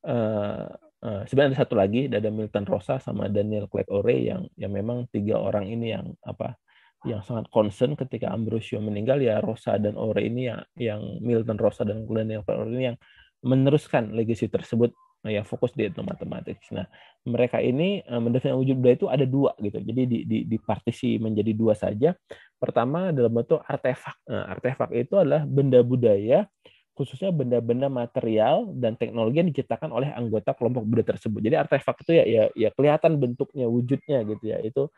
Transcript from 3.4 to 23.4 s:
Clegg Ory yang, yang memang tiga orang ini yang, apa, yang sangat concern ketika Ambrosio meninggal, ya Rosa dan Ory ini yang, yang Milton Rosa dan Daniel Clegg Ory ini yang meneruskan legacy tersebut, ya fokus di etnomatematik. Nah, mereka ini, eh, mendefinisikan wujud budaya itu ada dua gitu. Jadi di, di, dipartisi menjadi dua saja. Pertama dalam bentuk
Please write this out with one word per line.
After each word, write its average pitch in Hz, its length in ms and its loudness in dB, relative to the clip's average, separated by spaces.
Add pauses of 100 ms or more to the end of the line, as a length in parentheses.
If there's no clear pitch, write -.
Clegg - 240 -6
Ory 113 400 0
yang, - 240 -6
yang 101 180 -8
memang 120 380 -6
tiga 107 320 -2
orang 104 260 -2
ini 117 240 -6
yang, - 300 -8
apa, - 320 -8 (500)
yang 110 220 -6
sangat 113 240 -6
concern 120 480 2
ketika 117 320 -6
Ambrosio 110 500 -4
meninggal, 107 400 0
ya 110 240 2
Rosa 107 320 -2
dan 104 220 0
Ory 110 320 -2
ini 123 180 -4
yang, 110 120 -8 (180)
yang 107 220 -2 (200)
Milton 113 380 0
Rosa 107 240 2
dan 110 240 -4
Daniel 110 400 -4
Clegg 107 160 -2
Ory 113 160 -4
ini 131 60 -2 (100)
yang - 40 -16 (440)
meneruskan 131 720 2
legacy 113 340 0
tersebut, 117 460 0 (260)
ya 107 240 -4
fokus - 320 -4
di 110 80 -2
etnomatematik. - 760 -8 (120)
Nah, - 160 -8 (400)
mereka 120 320 0
ini, 160 400 0
eh, 120 200 -6
mendefinisikan 127 360 0
wujud 131 240 2
budaya 123 160 6
itu 196 160 -2
ada 135 160 2
dua 135 320 2
gitu. 104 160 -4
Jadi 120 320 -2
di, 117 160 0
di, 110 140 -2 (100)
dipartisi 113 720 -2
menjadi 110 320 0
dua 107 240 4
saja. 107 400 0 (400)
Pertama 143 560 0
dalam 123 160 4
bentuk 120 400 0